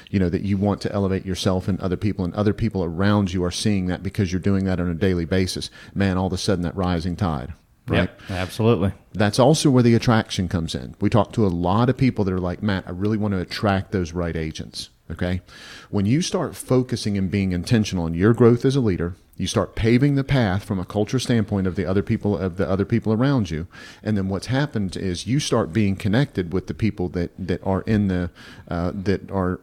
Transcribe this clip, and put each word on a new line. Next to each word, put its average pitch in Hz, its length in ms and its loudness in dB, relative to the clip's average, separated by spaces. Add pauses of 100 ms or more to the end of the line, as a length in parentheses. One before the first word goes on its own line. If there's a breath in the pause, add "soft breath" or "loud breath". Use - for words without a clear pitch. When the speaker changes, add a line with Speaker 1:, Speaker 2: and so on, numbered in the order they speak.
Speaker 1:
you 98 100 0
know, 90 100 4
that 87 120 0
you 98 160 0
want 101 240 0
to - 100 -4
elevate 95 340 0
yourself 92 420 0
and 92 120 -2
other 90 180 -2
people, 95 280 -2
and 87 80 -4
other 104 200 2
people 101 300 -2
around 98 480 2
you 92 120 -2
are 87 80 0
seeing 98 340 0
that 90 160 -2
because 92 320 -2
you're 90 80 -2
doing 98 240 2
that 90 140 0
on 90 100 -2
a 85 60 -2
daily 87 300 0
basis, 92 440 -2 (240 loud breath)
man, 95 240 2
all 95 100 0
of 87 60 -2
a 87 40 -2
sudden 90 260 0
that 80 120 -4
rising 90 400 -2
tide, 78 380 -2 (340)
right? 92 220 0
Speaker 2:
Yep, - 120 -20 (100)
absolutely. 95 600 0 (220)
Speaker 1:
That's 104 260 0
also 147 300 4
where 127 140 6
the 117 120 6
attraction 110 540 2
comes 82 240 -2
in. 62 260 -10
We 104 120 2
talk 107 220 2
to 110 120 2
a - 20 4
lot 90 420 2
of 123 80 0
people 117 280 0
that 95 80 0
are 92 60 -2
like, 90 240 -4
"Matt, 98 240 -2
I 90 40 -10
really 104 260 -2
want 101 180 -2
to 92 40 -2
attract 95 520 -2
those 87 220 -2
right 85 220 -4
agents." - 540 -8 (220)
Okay. 90 300 -4 (500 loud breath)
When 101 160 0
you 147 160 2
start 156 320 -4
focusing 117 600 -2
and 95 140 0
being 95 220 0
intentional 92 540 0
on 82 100 -2
your 101 180 6
growth 120 320 6
as 135 100 2
a 139 60 2
leader, 87 320 0 (240)
you 98 100 -4
start - 280 -2
paving 123 400 4
the 135 80 0
path 113 400 2
from 98 160 -4
a 87 60 -4
culture 107 340 -2
standpoint 104 480 0
of 85 80 -2
the 92 100 -2
other 95 160 2
people, 104 360 0
of 87 180 -2
the 90 120 0
other 95 180 0
people 110 260 0
around 117 400 2
you. 82 160 -4 (340 loud breath)
And 107 160 -2
then 95 120 -2
what's 95 180 -4
happened 120 480 -2
is 92 320 -4
you 135 140 0
start 107 320 0
being 98 240 2
connected 101 560 0
with 92 140 -2
the - 60 -6
people 92 360 -2
that, 87 280 -4
that 90 280 -4
are 95 160 0
in 104 260 2
the, 90 220 0 (400 loud breath)
uh, 87 260 -2
that 95 340 -2
are, 92 340 -2